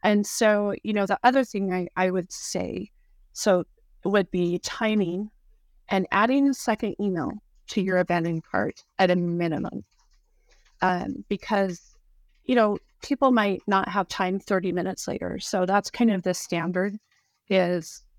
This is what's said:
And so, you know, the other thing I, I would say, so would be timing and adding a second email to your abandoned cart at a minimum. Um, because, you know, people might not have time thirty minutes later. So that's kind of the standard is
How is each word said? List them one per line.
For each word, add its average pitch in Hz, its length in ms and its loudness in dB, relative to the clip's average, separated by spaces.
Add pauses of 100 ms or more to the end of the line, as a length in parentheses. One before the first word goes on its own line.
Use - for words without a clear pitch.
And 208 240 2
so, 208 480 2 (100)
you 214 80 -4
know, 202 140 0
the 190 160 0
other 254 200 6
thing 196 300 -2
I, 180 240 -2
I 185 140 2
would 185 200 -4
say, - 600 -6 (420)
so 185 320 2 (400)
would 196 260 0
be 175 280 0
timing 208 720 -2 (580)
and 190 240 0
adding 262 360 4
a 269 60 2
second 220 460 -2
email 185 320 -2 (340)
to - 140 -2
your 180 180 2
abandoned 170 460 0
cart - 400 -4 (160)
at 185 100 4
a 180 60 4
minimum. 170 680 -2 (960)
Um, 185 460 -2
because, 196 680 -2 (480)
you 254 100 2
know, 214 240 4 (240)
people 269 300 2
might 202 340 2
not 196 220 2
have 185 180 -2
time 190 320 -2
thirty 190 320 0
minutes 180 380 -4
later. 185 320 -6
So 185 260 -2
that's 196 240 0
kind 233 220 2
of 185 100 -2
the 185 100 0
standard 180 640 -4 (520)
is 180 560 0 (140)